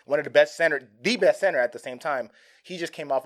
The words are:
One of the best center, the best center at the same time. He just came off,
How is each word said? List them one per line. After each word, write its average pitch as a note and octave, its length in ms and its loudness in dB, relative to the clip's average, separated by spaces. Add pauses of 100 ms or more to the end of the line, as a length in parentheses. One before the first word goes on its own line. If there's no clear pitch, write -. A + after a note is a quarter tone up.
One D3 140 0
of C#3+ 60 -4
the B2+ 60 -10
best D3 260 6
center, D3 300 -2 (140)
the G#3 160 0
best F3 220 4
center F3 200 0
at A#2+ 120 0
the - 80 -14
same B2+ 200 -10
time. C3 300 -4 (340)
He F#3 140 -14
just E3 160 -8
came D3 180 -10
off, C3+ 140 0